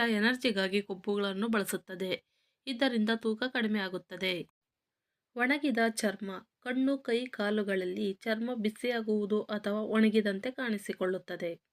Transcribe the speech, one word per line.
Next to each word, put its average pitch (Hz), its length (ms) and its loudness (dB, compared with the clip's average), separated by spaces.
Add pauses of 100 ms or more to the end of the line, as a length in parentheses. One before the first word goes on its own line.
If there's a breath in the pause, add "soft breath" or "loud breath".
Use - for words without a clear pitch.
ಎನರ್ಜಿಗಾಗಿ 208 760 2
ಕೊಬ್ಬುಗಳನ್ನು 202 680 -2
ಬಳಸುತ್ತದೆ. 190 760 -2 (420)
ಇದರಿಂದ 240 500 2
ತೂಕ 226 320 -2
ಕಡಿಮೆ 220 320 0
ಆಗುತ್ತದೆ. 185 680 -4 (880)
ಒಣಗಿದ 262 420 2 (120)
ಚರ್ಮ, 202 400 -2 (300)
ಕಣ್ಣು, 262 380 0
ಕೈ, 247 280 0
ಕಾಲುಗಳಲ್ಲಿ 202 880 -2
ಚರ್ಮ 226 420 -2
ಬಿಸಿಯಾಗುವುದು 214 880 0
ಅಥವಾ 208 380 -2
ಒಣಗಿದಂತೆ 214 680 4
ಕಾಣಿಸಿಕೊಳ್ಳುತ್ತದೆ. 185 1080 -4 (120)